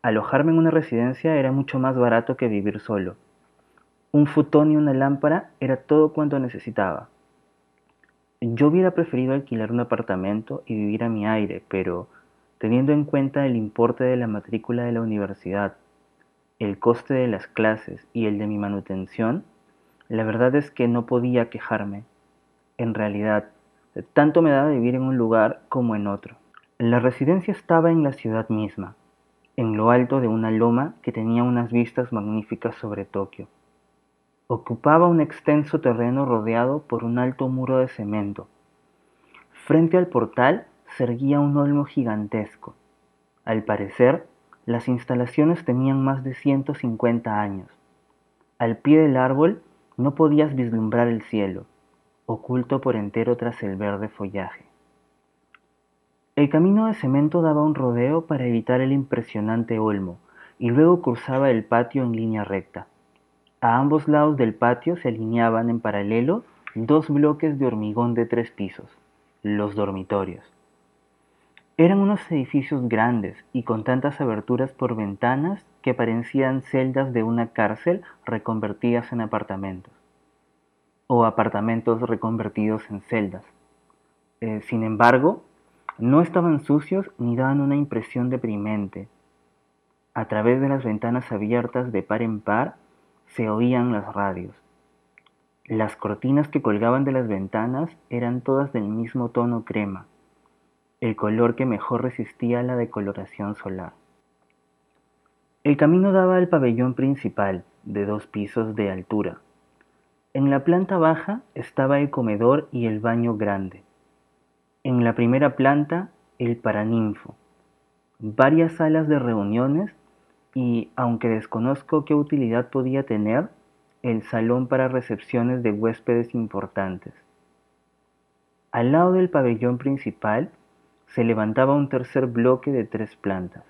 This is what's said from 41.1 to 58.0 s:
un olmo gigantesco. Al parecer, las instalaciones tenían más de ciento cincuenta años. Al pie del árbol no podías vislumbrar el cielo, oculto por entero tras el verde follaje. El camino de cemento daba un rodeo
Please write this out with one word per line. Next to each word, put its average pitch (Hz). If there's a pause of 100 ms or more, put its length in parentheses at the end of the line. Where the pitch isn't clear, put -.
un 143
olmo 143
gigantesco. 107 (720)
Al 110
parecer, 110 (380)
las 117
instalaciones 127
tenían 135
más 135
de 127
ciento 139
cincuenta 117
años. 98 (920)
Al 117
pie 147
del 147
árbol 135 (360)
no 139
podías 151
vislumbrar 117
el 113
cielo, 95 (600)
oculto 123
por 127
entero 113
tras 117
el 98
verde 101
follaje. 98 (1700)
El 147
camino 196
de 214
cemento 147
daba 151
un 151
rodeo 131